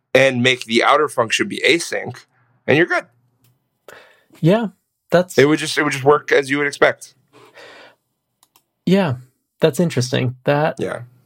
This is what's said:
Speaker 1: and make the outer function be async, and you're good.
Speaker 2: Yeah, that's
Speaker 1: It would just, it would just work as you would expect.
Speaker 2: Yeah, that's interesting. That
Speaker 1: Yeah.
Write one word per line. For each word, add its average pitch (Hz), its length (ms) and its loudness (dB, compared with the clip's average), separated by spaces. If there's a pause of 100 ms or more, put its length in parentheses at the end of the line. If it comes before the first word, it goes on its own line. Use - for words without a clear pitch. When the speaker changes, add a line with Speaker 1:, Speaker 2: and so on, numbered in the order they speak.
(140)
Speaker 1:
and 131 300 2
make 127 220 0
the 117 180 2
outer 143 240 4
function 113 400 -2
be - 180 -10
async, 127 600 -4 (420)
and 123 100 4
you're 170 80 2
good. 349 200 -4 (1300)
Speaker 2:
Yeah, 202 280 2 (420)
that's 180 280 0
Speaker 1:
It 131 80 6
would 151 140 2
just, 147 180 -6
it 156 60 0
would 147 100 -2
just 135 100 -8
work 147 280 2
as 139 180 0
you 143 80 -2
would 143 100 -2
expect. - 480 -2 (1700)
Speaker 2:
Yeah, 175 300 0 (440)
that's 156 200 2
interesting. 127 560 -2 (100)
That 147 340 -2
Speaker 1:
Yeah. 92 240 -8 (220)